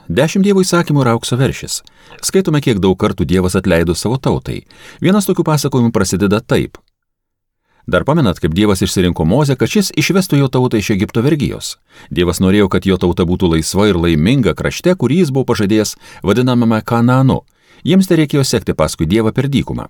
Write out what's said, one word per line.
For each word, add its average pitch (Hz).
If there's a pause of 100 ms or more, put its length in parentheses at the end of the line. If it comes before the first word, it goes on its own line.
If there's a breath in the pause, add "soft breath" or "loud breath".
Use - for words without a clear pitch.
Dešimt 156
Dievo 196
įsakymų 165
ir 120
aukso 117
veršis. - (420 loud breath)
Skaitome, 170
kiek 104
daug 95
kartų 98
Dievas 92
atleido 85
savo 113
tautai. 113 (420 loud breath)
Vienas 196
tokių 180
pasakojimų 135
prasideda 98
taip. 87 (1080)
Dar 85
pamenat, 135
kaip 78
Dievas 101
išsirinko 90
Mozę, 135
kad 113
šis 202
išvestų 151
jo 131
tautą 127
iš 104
Egipto 104
vergijos? 131 (340 loud breath)
Dievas 85
norėjo, 98
kad 92
jo 92
tauta 90
būtų 90
laisva 87
ir 95
laiminga 85
krašte, -
kurį 175
jis 143
buvo 131
pažadėjęs, 107 (260 loud breath)
vadinamame 117
Kanaanu. 123 (500 soft breath)
Jiems 190
tereikėjo 151
sekti 101
paskui 78
Dievą 107
per 135
dykumą. 85